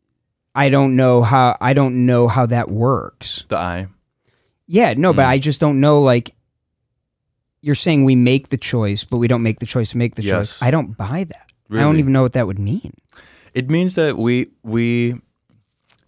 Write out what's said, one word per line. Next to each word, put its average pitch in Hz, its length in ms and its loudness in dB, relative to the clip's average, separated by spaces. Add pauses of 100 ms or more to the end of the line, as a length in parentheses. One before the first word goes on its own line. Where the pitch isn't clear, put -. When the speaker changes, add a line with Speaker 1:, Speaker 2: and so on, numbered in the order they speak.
(540)
Speaker 1:
I 139 140 2
don't 135 260 2
know 127 280 4
how, 123 380 2
I 127 140 0
don't 127 320 0
know 120 220 4
how 123 180 0
that 117 240 -2
works. 110 760 -4
Speaker 2:
The 101 80 -6
I. 90 320 -6 (800)
Speaker 1:
Yeah, 165 280 2
no, 170 160 2
but 135 120 4
Speaker 2:
Mm. 127 60 2
Speaker 1:
I 135 100 2
just 143 200 -2
don't 147 200 2
know, 147 200 4
like, 123 300 2 (1300)
you're 143 140 0
saying 147 300 2
we 135 100 4
make 127 360 2
the 135 60 -4
choice, 107 460 -4
but - 140 -6
we 120 100 0
don't 117 160 0
make 110 160 -2
the 113 80 -10
choice 113 240 -4
to - 80 -6
make 117 160 -2
the 113 80 -10
choice. 101 300 -2
Speaker 2:
Yes. - 100 -20
Speaker 1:
I 123 80 0
don't 123 260 -4
buy 131 280 -8
that. - 260 -20 (220)
I - 80 -6
don't 139 60 2
Speaker 2:
Really? 151 120 2
Speaker 1:
even 135 140 0
know 135 100 2
what 127 120 0
that 123 120 -2
would 95 140 -8
mean. 113 320 -6 (600)
Speaker 2:
It 127 160 -6
means 180 280 -2
that 156 200 0
we, 120 320 -2 (140)
we, 117 540 -2 (920)